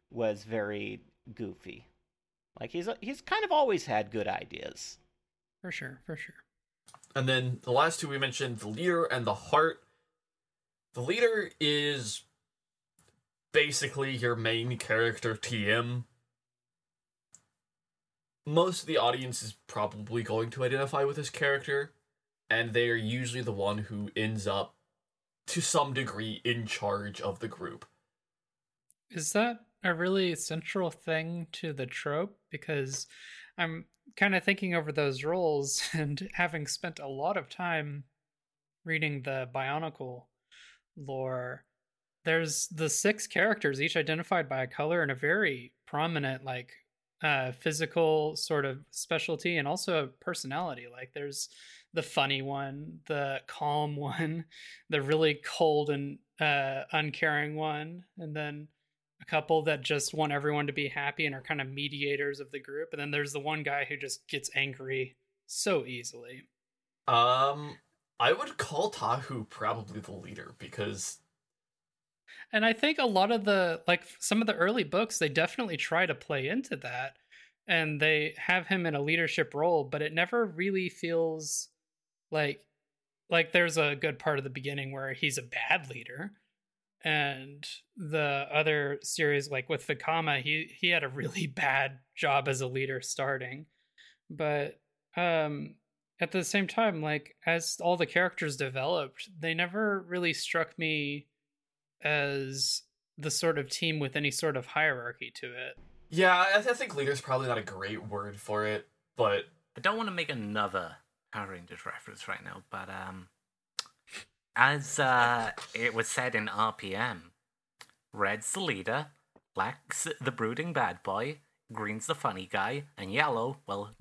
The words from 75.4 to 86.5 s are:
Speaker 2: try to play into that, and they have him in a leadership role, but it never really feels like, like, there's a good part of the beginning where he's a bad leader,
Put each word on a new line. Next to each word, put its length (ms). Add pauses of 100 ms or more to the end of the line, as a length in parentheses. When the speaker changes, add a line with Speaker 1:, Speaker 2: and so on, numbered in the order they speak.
Speaker 2:
try 300
to 80
play 340
into 280
that, 420 (480)
and 340
they 380
have 300
him 180
in 80
a 80
leadership 520
role, 300
but 180
it 100
never 340
really 420
feels 800 (640)
like, 340 (640)
like, 220
there's 260
a 180
good 220
part 200
of 60
the 60
beginning 420
where 200
he's 260
a 40
bad 480
leader, 420 (720)